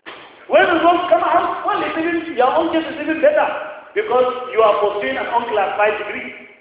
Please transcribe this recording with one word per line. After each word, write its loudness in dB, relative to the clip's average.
When 8
the 4
results 2
come 4
out, 0
well, -2
it's -4
even, -4
your 4
own 0
case 0
is -10
even -2
better 4
because 0
you 2
are 4
pursuing -2
an -4
unclassified 0
degree, -12